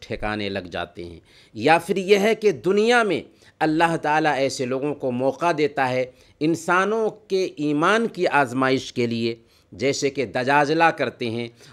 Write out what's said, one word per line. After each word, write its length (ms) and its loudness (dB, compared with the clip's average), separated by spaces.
ठिकाने 460 -6
लग 220 -6
जाते 340 -10
हैं। 160 -16
या 240 4
फिर 220 2
यह 200 4
है 140 2
कि 200 2
दुनिया 500 2
में 200 -2
अल्लाह 380 2
ताला 400 0
ऐसे 280 -2
लोगों 280 -4
को 180 -6
मौका 420 0
देता 320 0
है 260 -2
इंसानों 680 0
के 160 0
ईमान 480 2
की 180 -4
आजमाइश 640 0
के 160 -2
लिए, 340 -4
जैसे 380 -2
कि 180 -2
दजाजला 640 2
करते 360 -4
हैं 220 -6